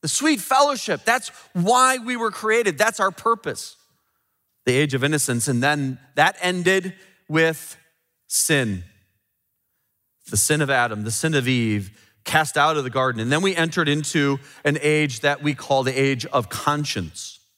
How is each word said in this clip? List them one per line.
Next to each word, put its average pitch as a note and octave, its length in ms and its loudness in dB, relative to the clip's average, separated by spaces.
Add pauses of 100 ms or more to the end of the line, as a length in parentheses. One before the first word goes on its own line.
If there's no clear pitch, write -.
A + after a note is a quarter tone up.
The D#3+ 80 -4
sweet C#4+ 320 0
fellowship, C4 640 0
that's A#3 240 0 (240)
why B3 440 4
we B3 200 -6
were A3+ 120 -2
created. G#3+ 480 0
That's G#3+ 220 0
our G3 100 2
purpose. - 680 -4 (880)
The B2 80 2
age C#3+ 200 2
of B2+ 80 0
innocence, C#3 460 0
and B2 160 0
then C#3 340 -2 (180)
that D#3 260 2
ended F3+ 520 0 (360)
with D#3+ 480 0 (500)
sin. A2+ 560 0 (1500)
The - 60 -6
sin D3+ 260 2
of C#3 80 0
Adam, A#2+ 360 0
the A2+ 60 -4
sin D#3+ 220 -2
of C3 140 2
Eve, A2 500 0 (280)
cast D#3 320 0
out D3+ 180 4
of C#3+ 80 -2
the B2+ 60 -6
garden. B2+ 320 0
And A#2+ 100 0
then D3+ 100 2
we F#3+ 140 0
entered E3 320 0
into C#3+ 520 0 (260)
an D3 160 2
age D3+ 400 0
that C#3+ 200 0
we D3 120 -2
call C3+ 300 -2
the B2+ 140 -2
age C3+ 280 0
of B2 240 -2
conscience - 880 -4 (180)